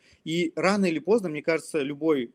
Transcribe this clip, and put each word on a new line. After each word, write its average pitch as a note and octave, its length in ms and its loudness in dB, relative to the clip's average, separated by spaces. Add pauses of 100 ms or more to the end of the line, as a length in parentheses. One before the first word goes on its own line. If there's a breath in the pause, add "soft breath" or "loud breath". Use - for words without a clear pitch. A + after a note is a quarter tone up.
(240 soft breath)
И E3 320 -2
рано F#3+ 300 2
или D#3+ 140 0
поздно, F#3+ 300 2
мне D3 120 -6
кажется, D#3+ 400 -2
любой, D3 540 0